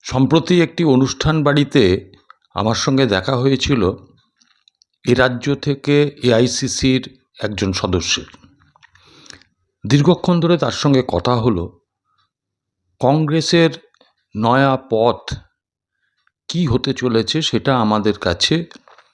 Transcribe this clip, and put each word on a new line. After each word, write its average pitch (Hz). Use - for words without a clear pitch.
সম্প্রতি 156
একটি 165
অনুষ্ঠান 143
বাড়িতে 139
আমার 107
সঙ্গে 135
দেখা 101
হয়েছিল 127
এ 120
রাজ্য 127
থেকে 143
এআইসিসির 123
একজন 101
সদস্যের। 92
দীর্ঘক্ষণ 165
ধরে 170
তার 123
সঙ্গে 135
কথা 104
হলো। 110
কংগ্রেসের 156
নয়া 131
পথ 113
কী 170
হতে 127
চলেছে 123
সেটা 127
আমাদের 104
কাছে 151